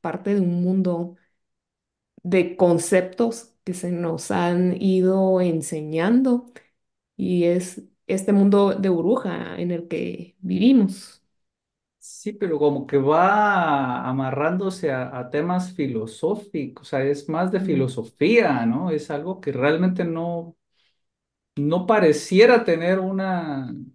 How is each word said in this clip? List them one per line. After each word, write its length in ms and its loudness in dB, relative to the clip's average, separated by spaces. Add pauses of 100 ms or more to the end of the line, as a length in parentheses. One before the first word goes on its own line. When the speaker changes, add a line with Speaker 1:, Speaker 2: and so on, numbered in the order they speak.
Speaker 1:
parte 340 -4
de 60 2
un 220 0
mundo 540 -2 (1040)
de 340 0
conceptos 1040 0
que 100 -8
se 180 -6
nos 400 -6
han 500 0
ido 600 2
enseñando, 1080 0 (680)
y 280 0
es 380 -2 (240)
este 260 0
mundo 420 4
de 140 -2
burbuja 720 -2
en 100 -4
el 160 -6
que 540 -10
vivimos. 840 2 (760)
Speaker 2:
Sí, 320 -12
pero 260 -2
como 280 0
que 100 0
va 1120 2
amarrándose 840 -2
a, 280 -6
a 100 -12
temas 440 -4
filosóficos, 1120 -6
o 20 -20
sea, 140 -2
es 240 -4
más 240 -2
de 80 -2
Speaker 1:
Ujú. 0 -
Speaker 2:
filosofía, 1040 0
¿no? 240 -2
Es 220 -4
algo 300 -8
que 100 -6
realmente 540 0
no, 500 -8 (1000)
no 280 -2
pareciera 800 6
tener 360 0
una, 720 -4 (240)